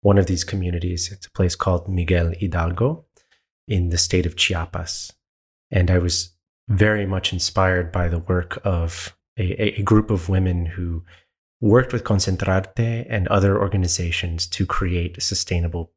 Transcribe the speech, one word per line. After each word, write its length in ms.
one 160
of 80
these 180
communities. 640
It's 160
a 40
place 240
called 340
Miguel 480
Hidalgo 720
in 220
the 100
state 280
of 100
Chiapas. 760
And 200
I 80
was 360
very 380
much 260
inspired 600
by 160
the 120
work 440
of 520
a, 260
a, 180
a 20
group 280
of 180
women 380
who 380
worked 320
with 120
Concentrarte 1040
and 200
other 320
organizations 880
to 180
create 580
sustainable 760